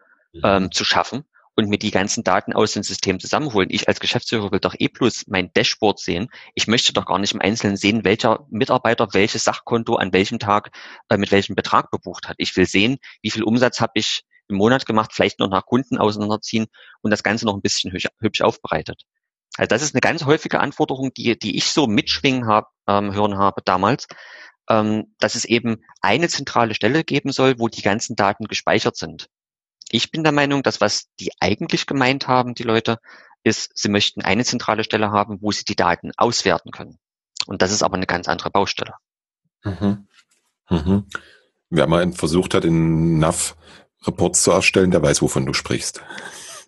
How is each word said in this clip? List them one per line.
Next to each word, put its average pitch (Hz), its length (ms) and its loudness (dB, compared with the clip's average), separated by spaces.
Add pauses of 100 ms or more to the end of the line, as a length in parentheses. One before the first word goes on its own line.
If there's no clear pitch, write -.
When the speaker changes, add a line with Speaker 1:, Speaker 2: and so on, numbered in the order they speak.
(340)
Speaker 1:
Mhm. 80 100 -16
Speaker 2:
ähm, 95 280 2
zu - 140 -2
schaffen - 400 -2 (300)
und 110 120 2
mir 101 100 0
die 104 120 -2
ganzen 101 340 -2
Daten 92 300 0
aus 107 180 2
dem 107 100 -2
System 92 380 -2
zusammenholen. 123 500 0
Ich - 160 -2
als - 140 2
Geschäftsführer 107 500 -2
will 95 100 0
doch 92 180 0
eh 127 100 0
bloß - 380 -2
mein 92 260 -2
Dashboard - 480 0
sehen. 87 280 -4 (260)
Ich - 120 -4
möchte 117 280 2
doch 98 100 -2
gar 90 140 0
nicht 98 160 -4
im - 80 -6
Einzelnen 101 340 0
sehen, 104 260 2
welcher 110 460 2
Mitarbeiter 117 640 0
welches 104 320 0
Sachkonto - 520 -2
an 92 180 0
welchem 104 240 2
Tag, 104 320 0 (400)
äh, 107 80 4
mit 101 140 -2
welchem 98 220 0
Betrag 98 360 0
gebucht - 400 -10
hat. 82 80 -12
Ich - 180 -4
will 92 80 4
sehen, 107 320 2 (240)
wie 110 100 -6
viel 110 120 -4
Umsatz 120 400 2
habe 113 140 -2
ich - 260 -2 (260)
im 101 80 -2
Monat 117 300 2
gemacht, 110 260 0
vielleicht - 260 2
noch 107 120 0
nach 95 160 0
Kunden - 320 0
auseinanderziehen 107 680 -2 (360)
und 107 80 0
das 104 120 0
Ganze 107 220 0
noch 107 100 2
ein 98 60 -8
bisschen 95 320 -2
hübsch, 92 160 -4 (100)
hübsch 107 220 -2
aufbereitet. - 640 -2 (560)
Also 98 100 0
das 120 140 2
ist 151 120 -4
eine 127 60 0
ganz 151 240 -2
häufige 151 360 0
Anforderung, 135 520 -2
die, 113 260 -2
die - 200 -4
ich - 80 0
so 147 200 2
mitschwingen 127 600 0
hab, 107 240 2 (160)
ähm, 101 260 2
hören 101 240 0
habe 98 300 2
damals, 98 400 2 (640)
ähm, 107 480 0
dass - 160 0
es 117 100 -4
eben 113 400 0 (160)
eine 143 300 2
zentrale 120 420 0
Stelle 135 320 0
geben 139 280 -2
soll, 131 260 2
wo 117 100 0
die - 140 -12
ganzen 104 340 -2
Daten 104 300 0
gespeichert - 500 -2
sind. 80 320 -12 (640)
Ich - 160 -2
bin 160 120 -6
der 156 100 4
Meinung, 143 300 0
dass - 180 -2
was - 300 0 (100)
die 90 180 -8
eigentlich - 480 -2
gemeint 135 400 0
haben, 123 280 2
die - 80 -10
Leute, 113 360 0 (460)
ist, - 300 0
sie - 160 -2
möchten 104 320 0
eine 101 200 0
zentrale 110 420 -2
Stelle 107 260 0
haben, 104 320 -2
wo 104 100 0
sie - 120 -6
die 104 120 -4
Daten 87 400 0
auswerten 98 540 0
können. - 280 -16 (480)
Und 101 140 -4
das 92 120 2
ist 104 100 -2
aber 95 140 0
eine 92 100 -4
ganz - 200 -2
andere - 240 -4
Baustelle. - 440 -2 (680)
Speaker 1:
Mhm. 101 440 -4 (640)
Mhm. 92 360 0 (640)
Wer 76 200 2
mal 87 240 2
versucht 87 420 0
hat, 87 100 2
in 82 540 2
naf 80 360 0 (520)
Reports - 380 0
zu 98 80 6
erstellen, 92 400 4
der 87 100 4
weiß, 73 180 2
wovon 71 240 0
du 67 80 -2
sprichst. - 480 -4 (680)